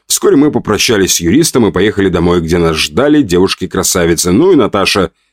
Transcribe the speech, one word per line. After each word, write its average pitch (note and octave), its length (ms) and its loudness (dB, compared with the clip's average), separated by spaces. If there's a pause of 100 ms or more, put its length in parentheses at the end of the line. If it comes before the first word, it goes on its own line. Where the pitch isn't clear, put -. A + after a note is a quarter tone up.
Вскоре F#4+ 300 0
мы C#3+ 160 2
попрощались G#2 600 0
с - 60 -4
юристом A#2 460 2
и F2+ 60 0
поехали G2 360 0
домой, F2 320 0
где E2 180 -2
нас E2 180 0
ждали C#3 460 0
девушки-красавицы, F2 1080 -2
ну E3 220 2
и D#3+ 40 4
Наташа, F#2+ 540 0 (220)